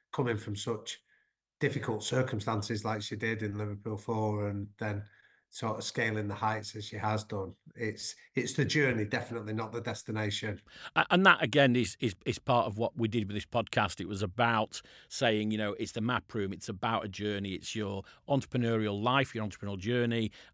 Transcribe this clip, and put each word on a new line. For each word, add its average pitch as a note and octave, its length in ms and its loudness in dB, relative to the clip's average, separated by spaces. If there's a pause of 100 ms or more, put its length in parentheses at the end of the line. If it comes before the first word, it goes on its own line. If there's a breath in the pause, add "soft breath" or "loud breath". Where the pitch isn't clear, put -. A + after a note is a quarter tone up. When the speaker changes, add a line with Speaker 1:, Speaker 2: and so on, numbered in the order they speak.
(120)
Speaker 1:
coming B2 240 0
from G#2 200 -6
such - 440 -6 (600)
difficult C3+ 440 0
circumstances A2+ 800 0
like G#2+ 180 -2
she G#2+ 140 -8
did A2 260 -2
in G#2 160 -4
Liverpool G#2 400 -6
four, G#2+ 500 0
and G2+ 200 -4 (100)
then G#2 240 -4 (480 soft breath)
sort A2+ 280 -4
of G#2+ 60 -6
scaling A2 440 -2
the G2+ 60 -4
heights A2 420 -2
as G#2 80 -8
she - 120 -10
has G#2+ 280 0
done. F#2+ 300 -6 (200)
It's, - 400 -6 (200 loud breath)
it's B2 180 0
the C#3 140 2
journey, B2+ 400 2
definitely G#2+ 480 -4
not A2 180 -4
the A#2 80 -6
destination. A2 800 -4 (340 loud breath)
Speaker 2:
A-, D#3+ 160 4
and F#3 140 6
that, F3+ 180 10
again, C#3 320 6
is, A#2+ 260 2
is, A2+ 140 0 (120)
is A#2+ 120 0
part A#2+ 280 4
of G#2 100 -4
what A2+ 220 -2
we A2+ 100 2
did G#2+ 180 0
with G2+ 80 -6
this G#2 120 -4
podcast. G#2+ 520 0
It E2+ 100 -6
was G2 140 -4
about A2 600 0 (260 loud breath)
saying, G#2+ 420 2
you G#2+ 60 2
know, G#2 220 0
it's A2+ 140 -4
the A#2 100 -4
map A#2+ 320 -2
room. G2 180 -2
It's F2 160 -10
about A2 380 0
a - 20 -4
journey. G2+ 460 -2
It's - 200 -8
your G2+ 280 -4 (260 loud breath)
entrepreneurial A2+ 760 0
life, C3 320 2
your G#2+ 120 -4
entrepreneurial G2+ 320 -6
journey, A#2 540 0 (220 loud breath)